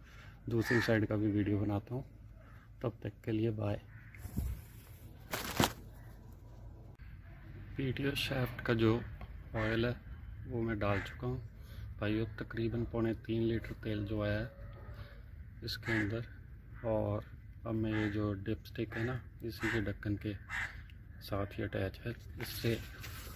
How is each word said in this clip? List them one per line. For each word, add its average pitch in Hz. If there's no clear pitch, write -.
दूसरी 117
side 110
का 110
भी 107
video 101
बनाता 104
हूँ। 135
तब -
तक -
के 117
लिए 110
बाय। 104
पीटीओ 139
shaft -
का 123
जो 113
ऑयल 113
है 120
वो 123
मैं 113
डाल 101
चुका -
हूँ 127
भाइयों, 107
तकरीबन 117
पौने 113
तीन 113
लीटर 113
तेल 104
जो 107
आया 104
है 123
इसके -
अंदर। 110
और 107
अब 117
मैं 110
ये 107
जो 104
dipstick 107
है 113
ना, 127
इसी 113
के 110
ढक्कन 101
के 107
साथ 101
ही 107
attach 98
है, 120
इससे 113